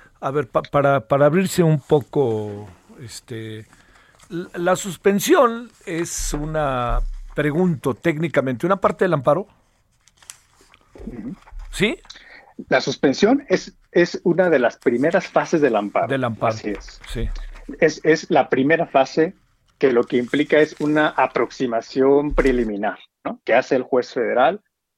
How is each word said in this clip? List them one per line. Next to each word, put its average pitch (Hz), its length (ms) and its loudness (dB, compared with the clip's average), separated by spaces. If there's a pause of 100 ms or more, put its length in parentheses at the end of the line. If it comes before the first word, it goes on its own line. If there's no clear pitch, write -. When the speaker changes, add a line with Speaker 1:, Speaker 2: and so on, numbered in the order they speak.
(200)
Speaker 1:
a 135 100 -4
ver, 139 180 -4
pa-, 156 140 -2
para, 139 460 0
para 143 180 4
abrirse 180 360 2
un 156 180 4
poco, 107 880 -2 (320)
este, 110 680 -14 (640)
l-, 175 240 -10
la 180 220 0
suspensión 226 920 2 (160)
es 165 480 -6
una, 143 680 -2 (340)
pregunto 151 600 0
técnicamente, 147 720 -2
¿una 196 140 0
parte 202 240 0
del 175 100 2
amparo? 147 320 0 (1600)
Speaker 2:
Ujú. 226 280 -14 (360)
Speaker 1:
¿Sí? 240 280 -2 (680)
Speaker 2:
La 135 120 2
suspensión 196 680 0
es, - 300 -2 (140)
es 175 320 2
una 180 260 2
de 147 80 4
las 117 200 0
primeras 147 500 0
fases 151 320 0
del 123 160 2
amparo. 101 320 -2
Speaker 1:
Del 131 160 -2
amparo. 113 300 -2
Speaker 2:
Así 110 160 -8
es. - 380 -14
Speaker 1:
Sí. 113 200 -6 (500)
Speaker 2:
Es, 156 240 0
es 160 280 0
la 143 180 2
primera 147 380 0
fase 160 480 0 (440)
que 135 140 2
lo 120 100 4
que - 140 -2
implica 143 420 0
es 151 220 2
una 151 280 0
aproximación 135 1300 0
preliminar, 110 640 0 (260)
¿no? - 200 -8
Que 110 100 0
hace 131 220 2
el 123 60 0
juez 123 300 -2
federal 127 500 0 (360)